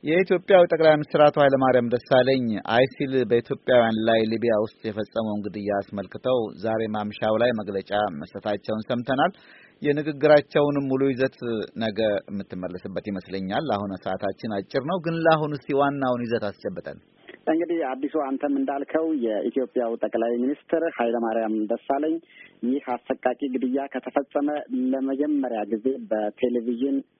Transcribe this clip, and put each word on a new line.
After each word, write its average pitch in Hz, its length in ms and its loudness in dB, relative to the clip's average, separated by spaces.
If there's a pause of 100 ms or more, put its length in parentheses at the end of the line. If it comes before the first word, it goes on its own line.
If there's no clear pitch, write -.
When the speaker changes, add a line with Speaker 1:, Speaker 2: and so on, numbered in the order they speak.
Speaker 1:
የኢትዮጵያው 180 600 4
ጠቅላይ 156 260 6
ሚኒስትር 151 300 2
አቶ 147 160 6
ኃይለማርያም 131 520 4
ደሳለኝ 127 540 2 (260)
አይሲል 131 420 2 (140)
በኢትዮጵያውያን 117 760 2
ላይ 113 240 4
ሊቢያ 113 340 0
ውስጥ 107 240 -4
የፈጸመውን 107 580 -4
ግድያ 101 340 -6
አስመልክተው 101 640 -4 (200)
ዛሬ 110 220 -2 (100)
ማምሻው 107 440 -2
ላይ 120 160 2
መግለጫ 98 400 -6 (200)
መስጠታቸውን 101 720 -6
ሰምተናል። 131 480 0 (500)
የንግግራቸውንም 147 1040 4
ሙሉ 131 180 0
ይዘት 131 320 0 (400)
ነገ 107 220 -4 (260)
የምትመለስበት 92 840 -10
ይመስለኛል። 95 640 -6
አሁን 101 260 -2
ሰዓታችን 98 580 -6
አጭር 101 300 -4
ነው፣ 180 160 -4
ግን 165 200 -4
ለአሁን 156 320 2
እስቲ 143 220 -12
ዋናውን 135 480 0
ይዘት 113 220 -2
አስጨብጠን። 92 540 -8 (480)
Speaker 2:
እንግዲህ 165 380 0
አዲሱ 135 360 -6
አንተም 139 360 -2
እንዳልከው 139 500 -2 (140)
የኢትዮጵያው 117 760 -2
ጠቅላይ 117 420 -2
ሚኒስትር 147 440 -2 (100)
ኃይለማርያም 113 640 -2 (120)
ደሳለኝ 139 480 -2 (480)
ይህ 127 280 -2
አሰቃቂ 123 500 -4 (100)
ግድያ 127 380 -2
ከተፈጸመ 143 600 -2 (400)
ለመጀመሪያ 135 800 -2
ጊዜ 110 180 -2 (200)
በቴሌቪዥን፣ 120 880 -2 (240)